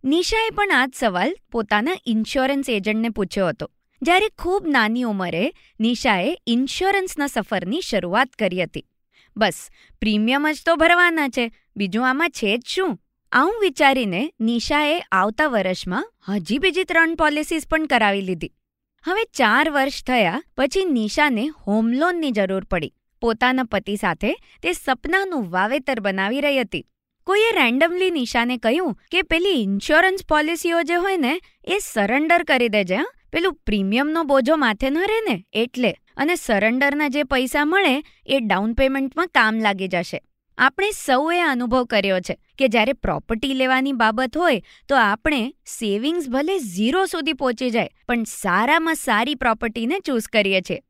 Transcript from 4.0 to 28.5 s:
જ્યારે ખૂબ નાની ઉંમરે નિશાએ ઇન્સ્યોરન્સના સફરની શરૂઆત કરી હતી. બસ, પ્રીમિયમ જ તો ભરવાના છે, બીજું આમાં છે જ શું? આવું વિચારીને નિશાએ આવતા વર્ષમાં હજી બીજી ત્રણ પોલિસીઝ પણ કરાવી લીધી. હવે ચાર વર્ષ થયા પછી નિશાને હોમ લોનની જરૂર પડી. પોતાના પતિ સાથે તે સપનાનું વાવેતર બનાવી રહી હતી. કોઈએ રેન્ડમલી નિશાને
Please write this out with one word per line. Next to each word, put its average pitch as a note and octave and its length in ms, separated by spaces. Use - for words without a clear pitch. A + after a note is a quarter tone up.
જ્યારે F#4 260
ખૂબ F#4 280
નાની A#3+ 360
ઉંમરે G3 500
નિશાએ A3 560
ઇન્સ્યોરન્સના F4+ 800
સફરની G#3 540
શરૂઆત G3 480
કરી F3+ 340
હતી. - 240
બસ, G3+ 320
પ્રીમિયમ A#3 520
જ C#4 140
તો E4 100
ભરવાના E4 520
છે, A#3 240
બીજું G#3 340
આમાં D#4 200
છે A3 280
જ A#3+ 80
શું? F4 320
આવું D#4+ 280
વિચારીને C4+ 800
નિશાએ D4 600
આવતા G#3+ 460
વર્ષમાં G3 680
હજી G3+ 300
બીજી F4+ 260
ત્રણ E4 300
પોલિસીઝ D4+ 520
પણ D#4 200
કરાવી G#3 340
લીધી. F3+ 300
હવે G4 200
ચાર C4 460
વર્ષ C#4 340
થયા A3+ 380
પછી C#4+ 280
નિશાને B3+ 640
હોમ A3+ 460
લોનની D#4+ 380
જરૂર F#3+ 340
પડી. E3 300
પોતાના B3 440
પતિ G3+ 320
સાથે G3+ 360
તે F4 100
સપનાનું D4+ 800
વાવેતર A3+ 500
બનાવી G3 400
રહી C#4 200
હતી. F#3 260
કોઈએ G#4+ 280
રેન્ડમલી E4 560
નિશાને B3 460